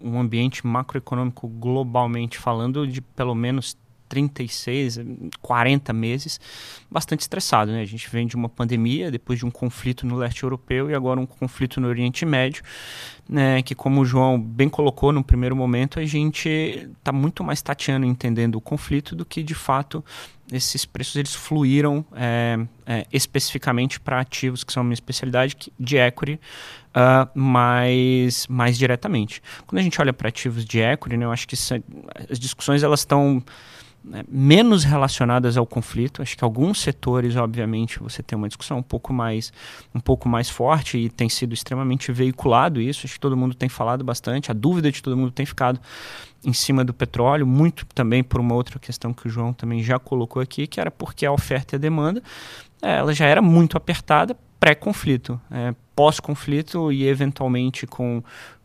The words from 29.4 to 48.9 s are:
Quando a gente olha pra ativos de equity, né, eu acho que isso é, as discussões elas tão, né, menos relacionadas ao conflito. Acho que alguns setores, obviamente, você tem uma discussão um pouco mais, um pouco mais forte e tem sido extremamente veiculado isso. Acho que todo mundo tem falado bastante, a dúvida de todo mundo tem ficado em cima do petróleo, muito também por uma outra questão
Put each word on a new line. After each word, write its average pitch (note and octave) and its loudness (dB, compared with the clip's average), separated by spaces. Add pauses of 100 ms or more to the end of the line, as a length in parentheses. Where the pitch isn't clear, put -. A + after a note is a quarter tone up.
Quando F#3+ -2
a F#3+ 2
gente F3 0
olha C3+ 2
pra A2+ -4
ativos A#2 -4
de A2+ 0
equity, A#2+ 0
né, A#2+ 0
eu A#2 -2
acho A#2+ -6
que - -10
isso - -4
é, A#2+ -2 (500)
as B2+ -4
discussões C#3+ 0
elas D3+ 4
tão, C#3 4 (580)
né, - -12
menos D#3+ 8
relacionadas B2+ 2
ao A#2+ 4
conflito. - -4
Acho - -8
que - 0
alguns C3 2
setores, B2 0
obviamente, A2+ -2
você A2+ -10
tem - -6
uma G#2 -4
discussão - -8
um A#2+ -4
pouco - -6
mais, A2+ -2 (420)
um A#2+ -4
pouco B2+ 0
mais A#2 0
forte C3 0
e A#2 0
tem A2+ -2
sido A#2 -2
extremamente C3 -4
veiculado B2+ 2
isso. C3 -4
Acho C3+ -12
que - -20
todo C#3 0
mundo B2+ 0
tem B2+ -4
falado B2 -2
bastante, B2 -4
a A#2+ -2
dúvida D3+ 2
de - -6
todo B2+ -2
mundo C3 0
tem C3+ -4
ficado B2+ 0 (680)
em B2 0
cima C3 2
do B2 -4
petróleo, C3 0
muito D3 4
também B2 2
por B2 -2
uma A#2+ 0
outra A#2+ -2
questão - -8